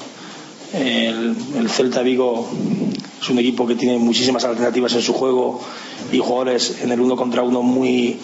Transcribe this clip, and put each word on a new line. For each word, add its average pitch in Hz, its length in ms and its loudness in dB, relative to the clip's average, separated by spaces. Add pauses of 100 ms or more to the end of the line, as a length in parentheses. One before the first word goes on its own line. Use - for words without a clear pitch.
(720)
El, 117 600 0 (200)
el 117 140 0
Celta 127 320 2
Vigo 123 480 2 (720)
es - 80 -8
un 127 100 2
equipo 120 280 2
que 120 80 2
tiene 123 220 2
muchísimas 120 460 2
alternativas 120 500 0
en 120 80 2
su 110 120 0
juego 127 480 0 (500)
y 127 60 2
jugadores 123 640 0
en 123 100 0
el 120 80 0
uno 127 160 4
contra 123 280 0
uno 123 180 2
muy, 123 640 2